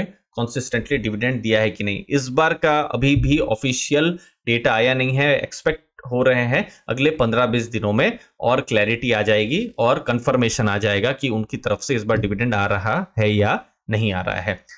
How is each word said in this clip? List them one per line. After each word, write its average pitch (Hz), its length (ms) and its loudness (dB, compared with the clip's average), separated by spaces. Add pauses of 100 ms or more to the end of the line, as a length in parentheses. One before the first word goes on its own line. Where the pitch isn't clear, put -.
कंसिस्टेंटली - 920 -4
डिविडेंड 110 440 -2
दिया 110 180 2
है 110 100 2
कि - 140 -8
नहीं। 101 240 -6
इस 135 200 0
बार 156 260 0
का 156 260 2
अभी 139 360 0
भी 131 220 2
ऑफिशियल 147 800 0 (280)
डेटा 117 260 2
आया 117 220 2
नहीं 131 160 0
है, 139 300 2
एक्सपेक्ट - 400 -4 (320)
हो 123 100 2
रहे 127 200 4
हैं 131 260 0 (200)
अगले 131 220 2
पन्द्रह 120 360 2
बीस 113 200 0
दिनों 107 260 -2
में 190 260 0 (220)
और 123 200 2
क्लैरिटी 117 520 0
आ 107 100 2
जाएगी 110 560 0
और 120 200 2
कन्फर्मेशन 120 680 0
आ 101 100 0
जाएगा 104 340 0
कि 135 160 -4
उनकी 110 280 -4
तरफ 107 240 -2
से - 140 -4
इस 110 100 -2
बार 110 140 2
डिविडेंड 107 360 -2
आ 101 120 0
रहा 110 400 -2 (120)
है 107 160 4
या 104 300 2 (260)
नहीं 110 220 0
आ 92 80 -2
रहा 95 200 -4
है। 92 240 -6 (140)